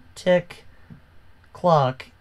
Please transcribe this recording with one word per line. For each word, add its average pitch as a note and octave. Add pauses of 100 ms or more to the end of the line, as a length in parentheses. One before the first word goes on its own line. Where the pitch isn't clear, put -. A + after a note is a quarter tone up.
(140)
tick - (920)
clock, D3 (140)